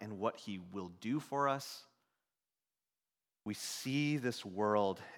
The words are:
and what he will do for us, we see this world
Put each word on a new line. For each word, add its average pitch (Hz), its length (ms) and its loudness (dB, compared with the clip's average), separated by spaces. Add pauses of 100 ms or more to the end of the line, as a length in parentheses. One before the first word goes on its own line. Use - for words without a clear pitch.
and 104 180 -8
what 107 180 0
he 101 220 -8 (140)
will 92 180 -6 (100)
do 135 200 0
for 143 280 0
us, - 360 -2 (1600)
we 101 100 -4
see 147 600 0
this 123 280 0
world 101 560 4 (180)